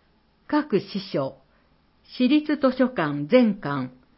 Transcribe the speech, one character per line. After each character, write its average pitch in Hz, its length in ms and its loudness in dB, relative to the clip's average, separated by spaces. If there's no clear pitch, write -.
ー、 - 20 -14
各 294 300 2
支 - 220 -8
所、 135 240 -4
市 254 120 4
立 302 260 2
図 269 220 2
書 254 100 2
館 147 380 -4
全 220 300 4
館、 139 360 -6